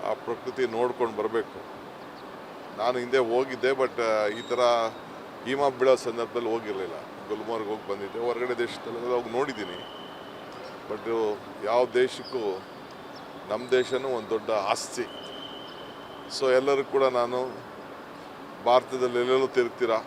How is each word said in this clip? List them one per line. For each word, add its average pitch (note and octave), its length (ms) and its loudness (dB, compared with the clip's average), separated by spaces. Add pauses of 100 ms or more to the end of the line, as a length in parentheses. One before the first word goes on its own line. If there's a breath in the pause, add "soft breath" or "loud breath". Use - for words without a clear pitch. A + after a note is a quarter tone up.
(100)
ಆ A2 40 0
ಪ್ರಕೃತಿ A#2+ 520 -2
ನೋಡ್ಕೊಂಡು A#2 500 2
ಬರಬೇಕು. G#2+ 600 -2 (1000)
ನಾನು B2 200 2
ಹಿಂದೆ B2 200 2
ಹೋಗಿದ್ದೆ, B2+ 520 4
but, B2+ 320 2
ಆ, A2 240 4
ಈ A2 160 -2
ಥರ A#2+ 180 0 (840)
ಹಿಮ C#3 240 2
ಬೀಳೋ B2+ 280 6
ಸಂದರ್ಭದಲ್ಲಿ A#2 520 -2
ಹೋಗಿರಲಿಲ್ಲ. G2+ 460 -2 (340)
ಗುಲ್ಮರ್ಗ್ G#2+ 400 -2
ಹೋಗಿ G#2 200 -6
ಬಂದಿದ್ದೆ, G2+ 300 -4
ಹೊರಗಡೆ A#2+ 400 0
ದೇಶದಲ್ಲೆಲ್ಲ A#2 560 -2
ಹೋಗಿ A#2+ 160 0
ನೋಡಿದ್ದೀನಿ. A2+ 480 -2 (1120)
But A2 460 0 (280)
ಯಾವ A#2+ 300 6
ದೇಶಕ್ಕೂ A#2 680 2 (840)
ನಮ್ಮ A#2 220 -2
ದೇಶನೂ B2+ 380 4
ಒಂದು A2 220 0
ದೊಡ್ಡ A2 200 0
ಆಸ್ತಿ. G#2+ 560 2 (1300)
So C3 160 4
ಎಲ್ಲರೂ C3+ 300 6
ಕೂಡ C#3 200 4
ನಾನು B2 520 2 (1080)
ಭಾರತದಲ್ಲಿ B2 560 4
ಎಲ್ಲೆಲ್ಲೂ B2+ 260 4
ತಿರುಗ್ತೀರಾ A#2 600 4